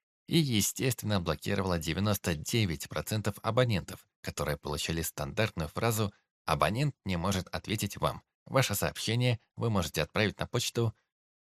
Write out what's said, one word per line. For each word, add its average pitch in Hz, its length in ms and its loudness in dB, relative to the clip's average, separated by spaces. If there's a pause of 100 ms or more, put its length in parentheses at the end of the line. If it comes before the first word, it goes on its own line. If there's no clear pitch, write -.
(280)
И, 151 100 4
естественно, 113 840 2
блокировала 90 580 0
девяносто 90 560 0
девять 82 540 -2
процентов 104 540 -2
абонентов, 113 640 0 (140)
которые 73 380 -2
получили 76 440 -2
стандартную 76 680 -2
фразу 110 440 0 (320)
«Абонент 90 500 2 (100)
не 92 120 0
может 92 320 0
ответить - 480 -4
вам. - 260 -2 (220)
Ваше 127 300 2
сообщение 113 680 0 (160)
вы 117 140 0
можете 82 320 0
отправить 101 360 0
на - 80 -2
почту». 117 480 0 (640)